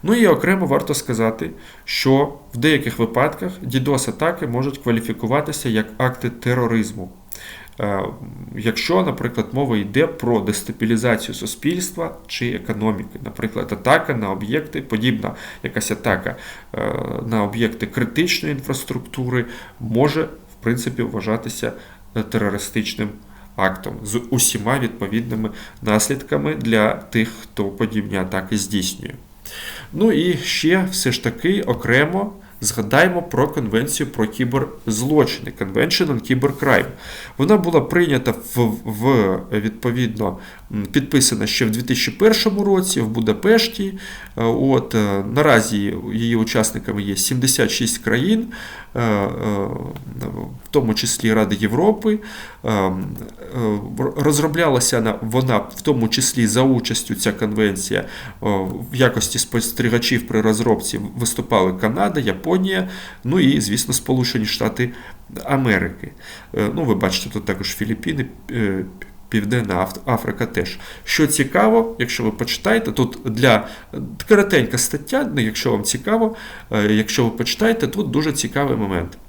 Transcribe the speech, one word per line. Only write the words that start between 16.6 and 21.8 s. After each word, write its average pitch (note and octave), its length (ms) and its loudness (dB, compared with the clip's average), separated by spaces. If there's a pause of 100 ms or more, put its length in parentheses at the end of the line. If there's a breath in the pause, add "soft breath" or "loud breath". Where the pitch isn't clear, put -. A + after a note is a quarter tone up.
е, - 200 -2 (340)
на A2 160 2
об'єкти A2 420 -2
критичної D3+ 680 -2
інфраструктури B2+ 920 -4 (340 loud breath)
може, C#3+ 440 2
в - 400 -12
принципі, A#2+ 400 -2
вважатися, A2 680 -4 (440 loud breath)